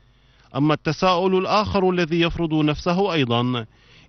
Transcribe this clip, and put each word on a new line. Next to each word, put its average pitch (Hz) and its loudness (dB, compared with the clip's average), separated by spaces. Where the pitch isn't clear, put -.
أما 151 2
التساؤل 185 0
الآخر 185 0
الذي 175 0
يفرض 165 -2
نفسه 175 0
أيضًا، 120 0